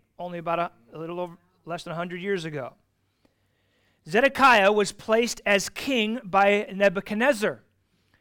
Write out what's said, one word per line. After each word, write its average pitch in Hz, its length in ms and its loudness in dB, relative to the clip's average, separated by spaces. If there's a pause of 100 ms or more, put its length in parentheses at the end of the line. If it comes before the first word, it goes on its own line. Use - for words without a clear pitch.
(180)
only 175 200 -10
about 165 200 -4
a, 170 120 -4 (240)
a 151 40 -14
little 170 220 -8
over, 175 160 -10 (280)
less 165 200 -10
than 175 80 -10
a 160 40 -8
hundred 175 240 -8
years 190 240 -2
ago. 147 300 -8 (1300)
Zedekiah 240 600 6
was 208 220 2
placed 226 520 -2
as 202 240 0
king 233 540 -4
by 202 500 2
Nebuchadnezzar 202 920 0 (580)